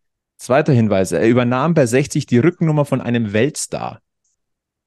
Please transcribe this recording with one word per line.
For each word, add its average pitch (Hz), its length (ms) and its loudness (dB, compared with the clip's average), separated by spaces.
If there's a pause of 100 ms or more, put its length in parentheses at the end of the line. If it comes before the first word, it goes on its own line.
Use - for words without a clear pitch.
(360)
Zweiter 147 380 0
Hinweis, 98 400 2
er 82 160 0
übernahm 123 440 0
bei 156 120 2
sechzig 135 400 -2
die 120 140 2
Rückennummer 151 440 0
von 131 160 -4
einem 117 320 -4
Weltstar. 104 720 -4 (840)